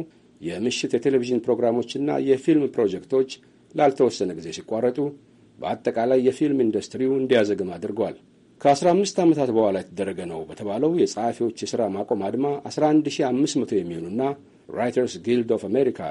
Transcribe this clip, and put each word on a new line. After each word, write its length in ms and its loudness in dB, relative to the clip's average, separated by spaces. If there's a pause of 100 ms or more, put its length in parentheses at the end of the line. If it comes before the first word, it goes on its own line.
(420)
የምሽት 520 -4
የቴሌቪዥን 500 0
ፕሮግራሞችና 760 0
የፊልም 500 2
ፕሮጀክቶች 600 0 (440)
ላልተወሰነ 580 2
ጊዜ 180 -12
ሲቋረጡ፣ 460 -2 (600)
በአጠቃላይ 640 0
የፊልም 400 2
ኢንዱስትሪው 520 0
እንዲያዘግም 580 2
አድርጓል። 440 -6 (460)
ከአስራ 280 4
አምስት 300 2
ዓመታት 320 4
በኋላ 260 4
የተደረገ 480 -6
ነው 180 -8
በተባለው 520 -4
የጸሐፊዎች 640 -2
የሥራ 300 -4
ማቆም 340 0
አድማ 240 -2 (180)
አስራ 220 -2
አንድ 220 4
ሺህ 160 0
አምስት 320 0
መቶ 160 -2
የሚሆኑና 480 -4 (480)
ራይተርስ 500 -2
ጊልድ 320 0
ኦፍ 140 0
አሜሪካ 340 0 (120)